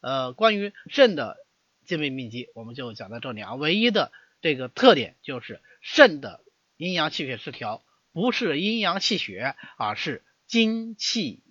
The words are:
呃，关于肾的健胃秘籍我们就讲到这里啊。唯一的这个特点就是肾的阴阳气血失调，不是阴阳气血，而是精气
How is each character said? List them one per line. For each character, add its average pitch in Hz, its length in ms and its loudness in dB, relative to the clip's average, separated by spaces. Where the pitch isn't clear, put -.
呃， 127 320 -4
关 214 260 2
于 202 140 -6
肾 240 260 6
的 117 200 -6
健 165 160 -4
胃 147 100 -2
秘 131 180 -8
籍 120 260 -10
我 117 100 -14
们 117 100 -14
就 123 180 -10
讲 104 180 -14
到 117 100 -12
这 127 120 -10
里 107 100 -10
啊。 101 120 -10
唯 151 220 0
一 220 140 4
的 196 220 0
这 156 140 0
个 127 140 -6
特 240 260 8
点 117 280 -2
就 127 180 -10
是 - 220 -16
肾 190 400 6
的 101 220 -14
阴 180 160 -6
阳 160 180 0
气 160 140 -6
血 131 120 -6
失 131 160 -12
调， 113 320 -10
不 220 200 0
是 160 280 -2
阴 220 200 -2
阳 185 200 0
气 - 160 -2
血， 110 380 -6
而 107 180 -2
是 - 280 -8
精 226 500 0
气 160 540 -4